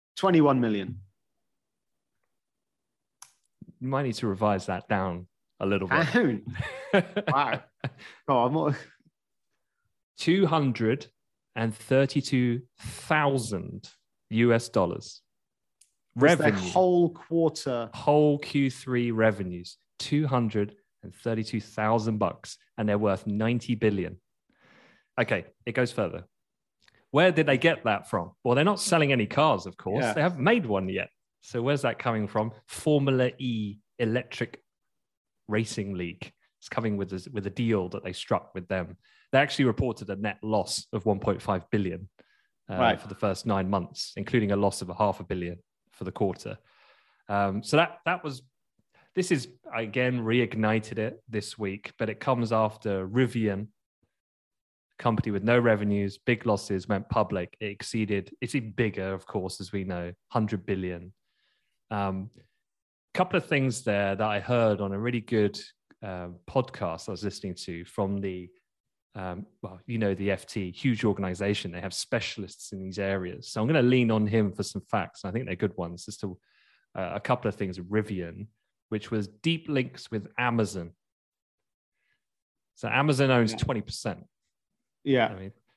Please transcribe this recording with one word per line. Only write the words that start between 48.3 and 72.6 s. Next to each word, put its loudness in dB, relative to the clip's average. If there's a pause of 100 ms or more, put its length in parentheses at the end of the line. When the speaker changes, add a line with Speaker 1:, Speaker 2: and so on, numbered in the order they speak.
Speaker 2:
this 0
is, 0 (260)
again, 0
reignited 2
it -4
this -6
week, -6
but -2
it -6
comes 0
after 0
Rivian, 0 (1300)
company 0
with -2
no 6
revenues, 2
big -2
losses, 0
went -2
public. -2
It -8
exceeded, -4 (100)
it's -4
even -4
bigger, -2
of -10
course, -6
as -12
we -4
know, -6 (160)
hundred -2
billion. -4 (800)
Um, -4 (840)
couple 2
of -2
things 0
there 0
that 0
I 0
heard 2
on -2
a -4
really -2
good, 2 (440)
uh, -8 (220)
podcast -4
I -6
was -8
listening -8
to -10
from -2
the, -8 (640)
um, -8 (160)
well, -14
you -4
know, 2
the -2
F -4
T, -6
huge 0
organization. 0
They -10
have -8
specialists -6